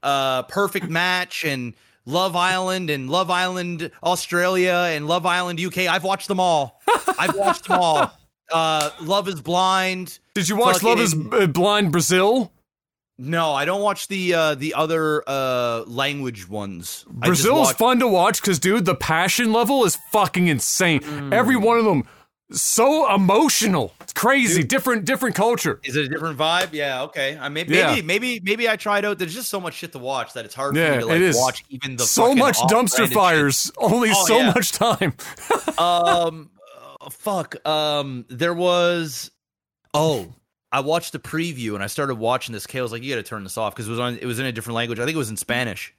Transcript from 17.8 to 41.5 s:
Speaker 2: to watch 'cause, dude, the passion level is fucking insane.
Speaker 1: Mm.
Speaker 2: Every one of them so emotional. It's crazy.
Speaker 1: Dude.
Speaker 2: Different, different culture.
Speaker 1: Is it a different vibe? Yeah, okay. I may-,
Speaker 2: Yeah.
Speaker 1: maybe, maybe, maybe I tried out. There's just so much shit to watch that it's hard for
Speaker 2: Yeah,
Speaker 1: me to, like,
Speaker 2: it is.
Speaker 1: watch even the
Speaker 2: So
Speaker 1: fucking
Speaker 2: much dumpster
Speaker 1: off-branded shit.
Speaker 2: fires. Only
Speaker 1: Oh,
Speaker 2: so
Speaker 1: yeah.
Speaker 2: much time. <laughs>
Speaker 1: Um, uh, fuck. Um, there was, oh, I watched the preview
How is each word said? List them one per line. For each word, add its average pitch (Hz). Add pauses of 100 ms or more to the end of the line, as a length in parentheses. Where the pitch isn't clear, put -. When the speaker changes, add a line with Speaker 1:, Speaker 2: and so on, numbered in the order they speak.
Speaker 2:
to 254
watch 190
'cause, 185
dude, 185
the 180
passion 190
level 240
is 170 (160)
fucking 180
insane. 156
Speaker 1:
Mm. 143
Speaker 2:
Every 240
one 226
of 226
them 160 (460)
so 262
emotional. 196
It's -
crazy. 226
Speaker 1:
Dude. 123
Speaker 2:
Different, 247
different 247
culture. 214
Speaker 1:
Is 131
it 147
a 127
different 151
vibe? 170
Yeah, 139
okay. 147
I 135
may-, 156
Speaker 2:
Yeah. 165
Speaker 1:
maybe, -
maybe, 214
maybe 220
I 214
tried 202
out. 208
There's 170
just 233
so 202
much 170
shit 165
to 139
watch 127
that 117
it's 104
hard 139
for 156
Speaker 2:
Yeah, 156
Speaker 1:
me 123
to, 113
like, 160
Speaker 2:
it 175
is. 175
Speaker 1:
watch 127
even 135
the 120
Speaker 2:
So -
Speaker 1:
fucking 254
Speaker 2:
much 254
dumpster 185 (320)
Speaker 1:
off-branded 170
shit. -
Speaker 2:
fires. 160
Only 226
Speaker 1:
Oh, 196
Speaker 2:
so 214
Speaker 1:
yeah. 254 (100)
Speaker 2:
much 226
time. - (340)
<laughs> -
Speaker 1:
Um, 170 (500)
uh, -
fuck. 185 (120)
Um, 147
there 165
was, 175 (640)
oh, 147 (380)
I 131
watched 156
the 147
preview 135